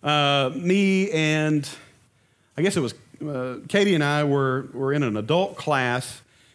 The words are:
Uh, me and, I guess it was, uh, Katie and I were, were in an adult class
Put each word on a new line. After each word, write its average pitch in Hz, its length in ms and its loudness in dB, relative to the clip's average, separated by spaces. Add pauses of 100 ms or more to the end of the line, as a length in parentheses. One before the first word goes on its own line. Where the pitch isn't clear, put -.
Uh, 143 520 2
me 190 560 2
and, 156 560 0 (880)
I 143 60 -4
guess 190 160 0
it 160 40 0
was, 117 120 -2 (340)
uh, 127 280 -6 (120)
Katie 202 280 2
and 151 80 2
I 147 200 2
were, 135 480 0
were 135 220 -2
in 147 80 0
an 110 160 -2
adult 160 400 0
class 127 640 -2 (340)